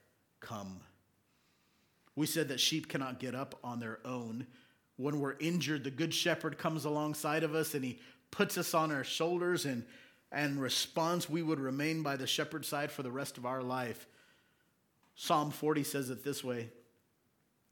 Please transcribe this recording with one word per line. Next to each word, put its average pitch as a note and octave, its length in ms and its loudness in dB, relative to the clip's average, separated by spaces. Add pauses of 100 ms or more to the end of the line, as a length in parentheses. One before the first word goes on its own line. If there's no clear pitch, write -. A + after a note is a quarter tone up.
(400)
come." G2 420 -8 (1300)
We D3 120 2
said D#3 220 2
that B2+ 100 -2
sheep D#3 280 2
cannot C3 320 -2
get B2+ 160 -4
up C3+ 280 -6
on A#2+ 160 -4
their A2+ 260 -6
own. B2 420 -6 (480)
When D3 240 0
we're C#3 180 -2
injured, D3+ 460 0
the C3+ 80 -2
good D#3+ 220 0
shepherd D#3+ 460 2
comes D#3 260 0
alongside D3+ 580 2
of D3+ 120 2
us D#3 180 2
and C#3 100 0
he B2 160 -4 (320)
puts - 260 2
us E3+ 160 0
on D#3 180 4
our C3+ 120 0
shoulders, F3 600 2
and, B2 200 -2 (460)
and C#3+ 300 0
response, E3 680 2
we E3 120 2
would D#3 180 2
remain C#3+ 440 0
by C#3 120 2
the C3+ 120 -2
shepherd's D3+ 400 0
side D3 240 0
for D3 100 -6
the B2+ 100 -2
rest C3+ 280 -4
of B2 60 -6
our C3 180 0
life. B2+ 440 -2 (1080)
Psalm D3+ 360 2
forty D3+ 320 2
says C#3 260 -2
it A#2+ 140 -6
this C#3+ 200 -4
way, A#2+ 280 -4 (1000)